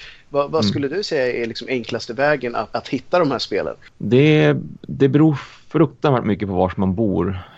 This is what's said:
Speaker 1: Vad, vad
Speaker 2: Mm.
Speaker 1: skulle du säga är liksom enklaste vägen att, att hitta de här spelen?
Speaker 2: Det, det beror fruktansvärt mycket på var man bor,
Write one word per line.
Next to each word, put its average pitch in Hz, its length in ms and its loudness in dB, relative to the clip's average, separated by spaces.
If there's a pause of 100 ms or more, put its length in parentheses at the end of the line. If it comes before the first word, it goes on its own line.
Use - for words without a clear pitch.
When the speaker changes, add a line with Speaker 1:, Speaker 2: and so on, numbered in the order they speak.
(280)
Speaker 1:
Vad, 143 220 -2
vad 156 140 0
Speaker 2:
Mm. 101 60 0
Speaker 1:
skulle 139 180 -2
du 175 140 -4
säga 127 400 -2
är 117 40 -4
liksom 113 240 -10
enklaste 117 420 -6
vägen 127 420 -2
att, 113 200 -6
att 113 140 -8
hitta 151 300 -2
de 160 120 2
här 123 80 -2
spelen? 85 360 -4 (240)
Speaker 2:
Det, 147 580 4 (240)
det - 280 0
beror 147 260 6 (340)
fruktansvärt 147 560 2
mycket 101 240 -2
på 98 60 -4
var 90 220 2
man 95 180 2
bor, 92 440 0 (200)